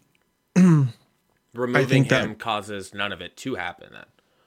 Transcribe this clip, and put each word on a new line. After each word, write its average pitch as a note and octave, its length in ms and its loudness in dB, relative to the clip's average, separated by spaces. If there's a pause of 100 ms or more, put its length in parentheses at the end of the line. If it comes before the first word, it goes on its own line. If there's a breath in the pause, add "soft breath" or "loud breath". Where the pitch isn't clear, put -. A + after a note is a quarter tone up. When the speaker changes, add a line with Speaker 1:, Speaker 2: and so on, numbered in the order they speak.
(240)
Speaker 1:
<clears throat> - 320 -10
Speaker 2:
Removing C3+ 1200 0
Speaker 1:
I C#3+ 100 4
think C3 240 2
Speaker 2:
him A#2+ 200 0
Speaker 1:
that G#2 80 -14
Speaker 2:
causes G#2 560 -8
none G2+ 180 -6
of E2+ 80 -12
it F2 180 -18
to B2+ 180 -10
happen F2 360 -12
then. G#1 120 -20 (420)